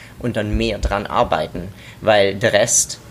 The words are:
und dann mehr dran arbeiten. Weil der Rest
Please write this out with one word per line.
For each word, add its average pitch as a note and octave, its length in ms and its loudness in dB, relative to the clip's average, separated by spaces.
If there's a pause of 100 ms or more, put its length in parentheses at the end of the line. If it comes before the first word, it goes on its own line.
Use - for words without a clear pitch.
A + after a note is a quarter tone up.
(200)
und A#2 180 -4
dann G#2 180 -2
mehr A2 220 -2
dran G2+ 280 -2
arbeiten. F2+ 640 -2 (320)
Weil G2+ 360 4
der G#2 180 0
Rest - 440 2 (120)